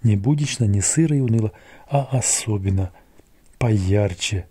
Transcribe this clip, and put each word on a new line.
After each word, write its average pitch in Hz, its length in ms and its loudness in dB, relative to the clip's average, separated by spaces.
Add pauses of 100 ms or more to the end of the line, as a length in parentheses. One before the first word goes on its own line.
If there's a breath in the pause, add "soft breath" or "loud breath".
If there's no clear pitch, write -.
не 107 140 4
буднично, 135 480 0
не 101 160 2
сыро 151 360 0
и 139 40 2
уныло, 113 320 0 (360 loud breath)
а 143 140 0 (100)
особенно 98 800 -2 (680 soft breath)
поярче 101 920 0